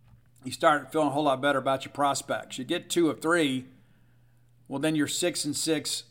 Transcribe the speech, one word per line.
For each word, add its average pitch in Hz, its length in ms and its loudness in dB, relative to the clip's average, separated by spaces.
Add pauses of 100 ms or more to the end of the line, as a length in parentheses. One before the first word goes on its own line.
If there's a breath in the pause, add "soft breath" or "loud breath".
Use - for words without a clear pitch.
(460)
you 127 80 -8
start 147 380 2
feeling 156 180 2
a - 20 0
whole 147 140 -2
lot 135 160 2
better 143 180 2
about 135 240 0
your - 80 -14
prospects. 135 680 -2
You 131 60 -8
get 170 260 -6
two 170 200 4
of 131 120 -4
three, 151 440 0 (1040 soft breath)
well, 139 100 -6
then 156 160 0
you're 147 120 2
six - 360 -2
and 147 120 -4
six - 560 -2